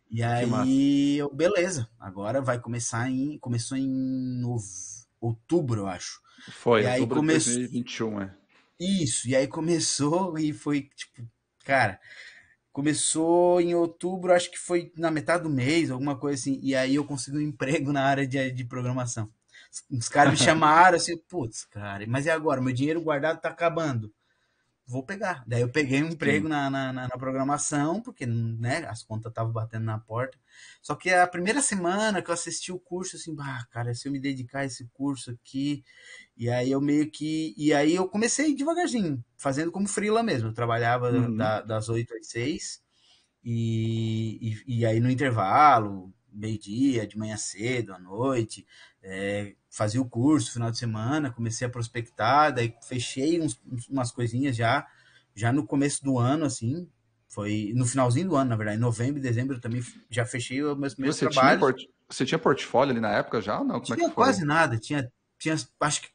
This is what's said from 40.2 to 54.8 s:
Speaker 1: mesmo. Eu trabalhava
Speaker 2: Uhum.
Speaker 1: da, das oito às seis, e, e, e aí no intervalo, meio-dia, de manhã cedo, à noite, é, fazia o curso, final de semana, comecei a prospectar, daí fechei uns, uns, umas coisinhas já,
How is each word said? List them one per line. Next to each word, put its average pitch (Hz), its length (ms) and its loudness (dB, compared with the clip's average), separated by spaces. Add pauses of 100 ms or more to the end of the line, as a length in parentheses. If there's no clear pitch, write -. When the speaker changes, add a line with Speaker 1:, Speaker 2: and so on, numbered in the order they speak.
Speaker 1:
mesmo. 127 280 0
Eu - 20 -8
trabalhava 120 580 0
Speaker 2:
Uhum. 120 240 2
Speaker 1:
da, 107 280 0
das 110 260 -4
oito 117 260 -4
às - 140 -14
seis, - 540 -6 (600)
e, 113 960 -2 (280)
e, 120 140 -2
e 113 60 4
aí 110 140 4
no 127 100 4
intervalo, 113 1000 4 (180)
meio-dia, 110 760 -2
de 101 100 -14
manhã 107 220 -6
cedo, 107 560 -4
à 90 40 -16
noite, 107 680 -4 (360)
é, 101 520 -6 (160)
fazia 110 300 -2
o 127 80 -2
curso, 131 440 2
final 117 180 -4
de 113 80 -6
semana, 120 540 -2
comecei 117 340 -4
a 120 40 -4
prospectar, 120 840 2
daí 117 280 0
fechei 135 580 -2
uns, 151 260 -4
uns, 120 220 -10
umas 131 240 -4
coisinhas 123 440 -2
já, 117 300 0 (480)